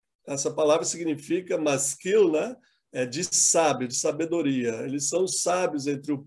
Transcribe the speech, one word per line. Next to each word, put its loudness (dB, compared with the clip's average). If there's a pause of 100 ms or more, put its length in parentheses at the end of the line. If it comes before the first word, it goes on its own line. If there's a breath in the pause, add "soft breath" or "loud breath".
(280)
Essa -4
palavra 4
significa -4
masquil, 2
né? -2 (360)
É -2
de -6
sábio, 2
de -8
sabedoria. 0 (140)
Eles -4
são 0
sábios -2
entre -4
o -4